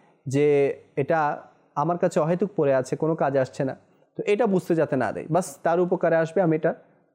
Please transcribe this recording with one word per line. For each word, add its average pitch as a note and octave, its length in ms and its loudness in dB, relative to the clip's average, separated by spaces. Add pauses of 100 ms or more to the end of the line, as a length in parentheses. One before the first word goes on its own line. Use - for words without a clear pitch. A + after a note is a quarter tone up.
(260)
যে C#3 480 2 (220)
এটা D3+ 460 0 (320)
আমার E3 240 -2
কাছে F3+ 220 0
অহেতুক F3+ 360 0
পড়ে C#3+ 180 2
আছে, C3 220 -2
কোনো D#3 180 -2
কাজে C#3+ 240 0
আসছে C3 260 -2
না। B2+ 240 -8 (280)
তো - 100 -8
এটা G#3 200 2
বুঝতে F3+ 280 0
যাতে D3+ 220 0
না A2+ 160 0
দেয়, - 180 -10
বাস - 320 -2
তার E3+ 180 2
উপকারে F3+ 360 0
আসবে, E3 260 0
আমি D#3+ 140 2
এটা D#3+ 180 -2 (400)